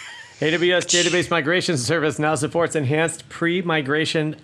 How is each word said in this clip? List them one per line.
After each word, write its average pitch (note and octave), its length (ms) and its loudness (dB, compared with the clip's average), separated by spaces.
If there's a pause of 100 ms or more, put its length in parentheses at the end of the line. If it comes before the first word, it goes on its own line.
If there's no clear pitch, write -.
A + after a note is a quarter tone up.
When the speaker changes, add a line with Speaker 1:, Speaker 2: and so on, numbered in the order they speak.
(160)
Speaker 1:
<laughs> - 260 -12
Speaker 2:
A D3+ 100 2
W F3 240 2
S F3 100 2
Database F3 460 2
Migration E3+ 460 0
Service C#3+ 420 0
now D3+ 160 2
supports D#3 400 -2
enhanced D#3 540 -2
pre-migration D#3 1160 -2